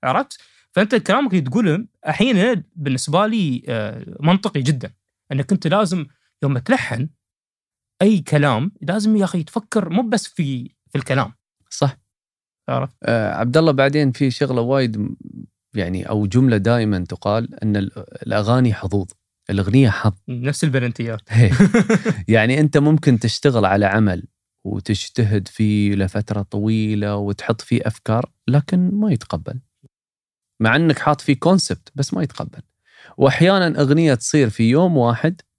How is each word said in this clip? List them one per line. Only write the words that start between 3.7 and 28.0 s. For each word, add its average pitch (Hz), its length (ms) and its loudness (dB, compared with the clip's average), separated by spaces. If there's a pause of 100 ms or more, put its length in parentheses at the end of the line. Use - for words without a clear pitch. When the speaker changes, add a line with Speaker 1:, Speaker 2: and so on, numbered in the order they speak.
Speaker 1:
منطقي 175 420 0
جدًا، 131 300 -2 (400)
أنك 135 200 -2
أنت 190 140 0
لازم 180 400 0 (360)
يوم 135 160 0
تلحن 143 500 -2 (920)
أي 202 180 4
كلام 143 600 0
لازم، 208 360 0
يا 196 80 2
أخي، 175 180 -4
تفكر 196 460 -4
مو 190 140 0
بس 226 260 -2
في، 135 420 -6 (200)
في - 80 -4
الكلام. 127 340 -2 (380)
Speaker 2:
صح. - 260 -2 (720)
Speaker 1:
عرفت؟ 127 340 -6
Speaker 2:
آه، 113 320 -2
عبد 120 220 -2
الله، 160 160 2
بعدين 139 400 2
في 135 180 0
شغلة 127 300 -2
وايد 120 380 -2
م-، 101 180 -6 (580)
يعني، 90 340 -6
أو 107 180 -2
جملة 120 300 4
دائمًا 104 520 0
تقال، 104 540 -4
أن 107 140 0
ال-، 98 220 -4
الأغاني 113 760 0
حظوظ، 98 320 -4 (440)
الأغنية 101 400 2
حظ. 107 220 -2 (160)
Speaker 1:
نفس 131 360 -4
البلنتيات. 120 640 -4
Speaker 2:
هي. 110 220 6 (400)
Speaker 1:
<laughs> 202 380 -2
Speaker 2:
يعني، 113 320 4
أنت 151 180 4
ممكن 147 400 4
تشتغل 117 460 0
على 98 220 4
عمل 95 380 0 (400)
وتجتهد 101 840 -2
فيه 104 460 0
لفترة 101 480 -4
طويلة 104 720 -2
وتحط 101 440 -4
فيه - 240 -2
أفكار، 113 460 -4 (180)